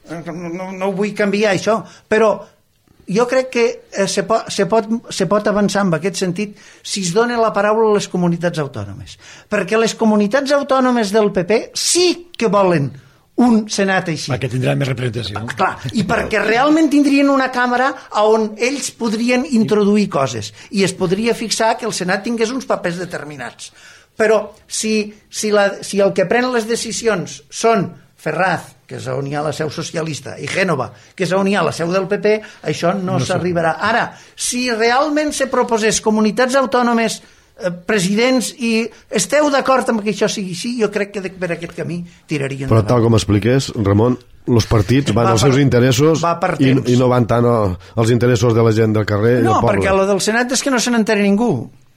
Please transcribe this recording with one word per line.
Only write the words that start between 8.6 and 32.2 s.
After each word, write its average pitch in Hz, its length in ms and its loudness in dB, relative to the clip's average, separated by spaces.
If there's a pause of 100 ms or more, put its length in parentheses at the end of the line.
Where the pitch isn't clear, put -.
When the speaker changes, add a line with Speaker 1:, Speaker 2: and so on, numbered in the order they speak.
Speaker 1:
Perquè 208 320 0
les 226 160 0
comunitats 214 560 2
autònomes 254 640 2
del 208 160 4
P 180 160 -2
P 220 160 2 (100)
sí - 340 0 (280)
que 220 160 0
volen 180 400 2 (460)
un 226 300 4
Senat 190 400 -2
així. 160 240 -4
Speaker 2:
Perquè 131 160 -2
tindrà 127 320 -2
més 139 80 -2
representació. 117 540 -6
Speaker 1:
Ah, 117 180 -8
clar, 185 140 0 (180)
i 208 160 -2
perquè 220 320 -2
realment 277 480 4
tindrien 277 400 4
una 262 240 2
cambra 247 380 0 (180)
a - 160 0
on 220 320 2
ells 254 400 -4
podrien 233 480 0 (140)
introduir 208 500 2
coses 127 460 -4 (180)
i 196 160 0
es 180 80 -4
podria 202 400 0
fixar 226 400 0
que - 140 -10
el - 20 -6
Senat 202 320 -4
tingués 226 320 -2
uns 262 140 -6
papers 185 320 -4
determinats. 147 720 -12 (420)
Però 214 240 4 (260)
si, 214 460 -4 (160)
si - 240 -6
la, 202 160 4 (160)
si - 160 -4
el 196 160 4
que 185 160 2
pren 240 220 0
les 226 160 -2
decisions 220 720 -4 (100)
són 226 380 0 (260)
Ferraz, 165 560 -4 (160)
que 123 140 -12
és 123 100 -8
on 139 160 -4
hi 143 80 -8
ha 147 80 -4
la 151 80 -4
seu 156 160 -4
socialista, 156 720 -8
i 143 80 -10
Gènova, 160 400 -2 (260)
que 185 140 -4
és 170 80 -2
on 196 160 0
hi 202 80 0
ha - 80 0
la 135 80 -4
seu 170 160 -4
del 190 160 0
P 202 160 -2